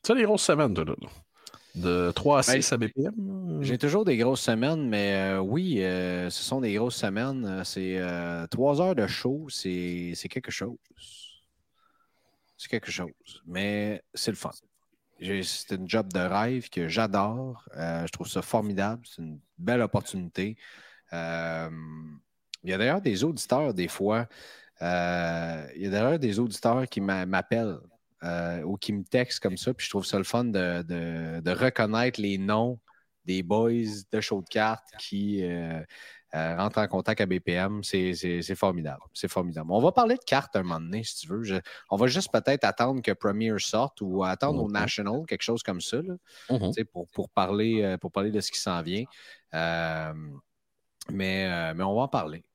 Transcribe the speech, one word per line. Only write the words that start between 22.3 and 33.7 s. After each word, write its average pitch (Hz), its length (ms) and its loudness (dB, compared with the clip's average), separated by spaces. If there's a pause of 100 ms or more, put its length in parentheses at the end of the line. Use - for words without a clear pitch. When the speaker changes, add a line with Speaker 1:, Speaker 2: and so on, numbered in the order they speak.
Speaker 2:
il 90 60 -6
y - 20 0
a 95 60 0
d'ailleurs 143 220 2
des 110 220 2
auditeurs, 147 520 2
des 90 120 0
fois, 107 400 0 (560)
euh, 85 840 0 (100)
il 85 60 -8
y 101 40 -4
a 95 40 -2
d'ailleurs 120 280 4
des 113 220 2
auditeurs 120 480 2
qui - 120 -4
m'a-, 95 260 0
m'appellent, 95 520 0 (460)
euh, 85 380 -2
ou 95 140 -4
qui - 160 -4
me 98 120 -2
textent - 340 0
comme 92 180 -2
ça, - 160 -2
puis - 120 -6
je - 60 -6
trouve 98 140 -2
ça 101 140 -2
le 92 60 0
fun 120 220 0
de, 90 360 0
de, 82 560 -4
de 82 140 0
reconnaître 117 680 2
les 101 180 0
noms 110 420 0 (440)
des 92 200 -2
boys 107 640 2